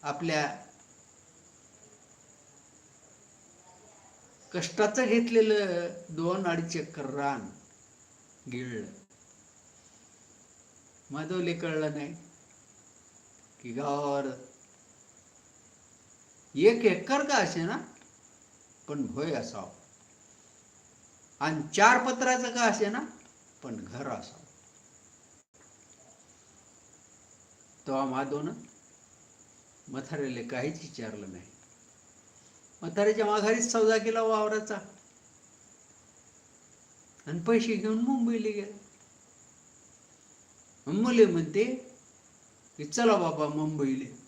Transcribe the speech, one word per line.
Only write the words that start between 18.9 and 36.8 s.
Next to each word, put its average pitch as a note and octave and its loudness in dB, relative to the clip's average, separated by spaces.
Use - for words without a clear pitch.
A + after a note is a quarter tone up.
भोय C#3+ -4
असावं G2+ -8
आणि D#3 0
चार A3+ 8
पत्राचं B3+ 0
का A#3+ 0
असे G#3 2
ना, A#3 -4
पण A#2+ -8
घर B2 -10
असावं. - -10
तेव्हा C3+ -2
माधवनं C#3 -4
म्हाताऱ्याला C3 -6
काहीच C3+ -6
विचारलं G#2 -12
नाही. F2+ -16
म्हाताऱ्याच्या G#3 2
माघारीच G#3+ 2
सौदा A3 6
केला A3+ 0
वावराचा G#3+ 0